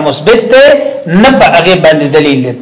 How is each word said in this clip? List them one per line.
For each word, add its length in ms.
مثبت 320
ده، 100
نه 240
په 140
هغې 200
باندې 220
دلیل 280
ده. 180